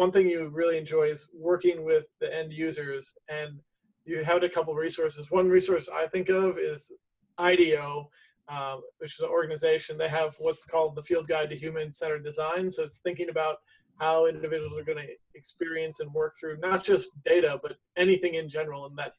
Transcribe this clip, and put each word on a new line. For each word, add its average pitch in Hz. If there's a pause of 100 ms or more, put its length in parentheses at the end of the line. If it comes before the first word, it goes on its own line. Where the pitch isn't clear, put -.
one 185
thing 190
you 165
really 165
enjoy 151
is 147
working 170
with 156 (140)
the 147
end 160
users, 147 (160)
and 151 (460)
you 160
had 175
a 180
couple 160
resources. 156
One 185
resource 180
I 160
think 185
of 185
is 151 (480)
ideo, 156 (420)
uh, 139 (200)
which 151
is -
an 160
organization. 156
They 160
have 156
what's 160
called 156
the 151
Field 160
Guide 156
to 151
Human-Centered 156
Design. 160
So 160
it's 147
thinking 175
about 156 (420)
how 160
individuals 156
are 151
gonna 147 (300)
experience 160
and 147
work 156
through 156
not 185
just 190 (140)
data, 165
but - (220)
anything 180
in 160
general, 143
and 143
that 156